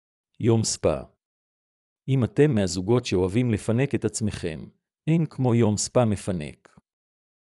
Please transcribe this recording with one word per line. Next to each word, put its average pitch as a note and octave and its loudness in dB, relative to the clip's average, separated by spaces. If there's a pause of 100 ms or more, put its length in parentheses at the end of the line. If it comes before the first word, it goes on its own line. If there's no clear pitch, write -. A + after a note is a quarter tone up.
(400)
יום A2+ 4
ספא. D2 -2 (1080)
אם C3+ 2
אתם C#3+ 2
מהזוגות G2 0
שאוהבים G2 0
לפנק A2+ -2
את A2 -2
עצמכם, F2+ -6 (420)
אין D#3+ 2
כמו B2+ 0
יום G#2+ 4
ספא - 0
מפנק. F2+ -6 (680)